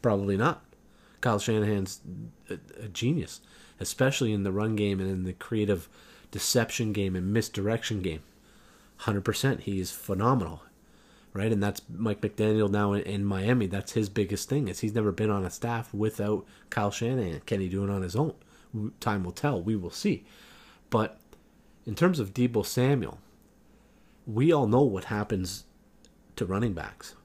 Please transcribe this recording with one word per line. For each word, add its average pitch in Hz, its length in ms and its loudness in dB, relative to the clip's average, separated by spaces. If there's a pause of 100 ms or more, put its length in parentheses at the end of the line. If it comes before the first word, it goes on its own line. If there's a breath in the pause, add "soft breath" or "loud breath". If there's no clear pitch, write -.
Probably 101 360 2
not. 135 280 0 (540 soft breath)
Kyle 113 180 2
Shanahan's 104 640 0 (500)
a, 90 80 -8 (240)
a 113 60 -12
genius, 110 540 -2 (380 loud breath)
especially 131 540 0
in 101 80 0
the 98 100 0
run 107 240 0
game 101 240 2
and 95 120 -2
in 92 140 -2
the 90 80 -4
creative 101 540 0 (440 loud breath)
deception 113 600 0
game 98 240 0
and 92 160 -2
misdirection 107 720 -2
game. 80 220 -4 (760 loud breath)
Hundred 101 280 -2
percent, 127 360 0
he 98 180 -2
is 87 120 -6
phenomenal, 98 720 0 (720 soft breath)
right? 104 180 0
And 104 100 2
that's 101 260 -2
Mike 104 340 -4
McDaniel 107 500 2
now 104 220 2
in, 101 80 0
in 101 240 -2
Miami. 101 420 2
That's 95 240 -4
his 107 180 0
biggest 101 400 -2
thing, 131 200 0
is 90 100 -8
he's 107 160 -2
never 107 160 2
been 107 180 0
on 101 160 0
a 90 60 -4
staff 117 420 -6
without 104 520 0 (260 loud breath)
Kyle 104 200 0
Shanahan. 117 540 -2
Can 107 140 0
he 92 100 0
do 95 140 0
it 98 80 0
on 98 100 0
his 92 140 -4
own? 160 180 2 (400 loud breath)
W-, 110 260 -4
time 101 240 0
will 90 80 -6
tell. 131 300 -2
We 107 140 0
will 90 160 -4
see. - 340 -2 (640 loud breath)
But – 214 300 0 (680 soft breath)
in 104 100 -6
terms 175 240 4
of 98 140 -2
Deebo 120 320 2
Samuel, 123 540 0 (1080 soft breath)
we 120 240 4
all 143 160 6
know 120 160 6
what 98 220 2
happens 104 600 -2 (720)
to - 100 -2
running 98 280 0
backs. - 520 -12